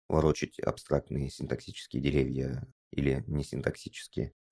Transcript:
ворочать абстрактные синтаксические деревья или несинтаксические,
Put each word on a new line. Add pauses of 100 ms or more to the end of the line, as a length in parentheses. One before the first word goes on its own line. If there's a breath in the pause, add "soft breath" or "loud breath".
ворочать
абстрактные
синтаксические
деревья (240)
или
несинтаксические, (180)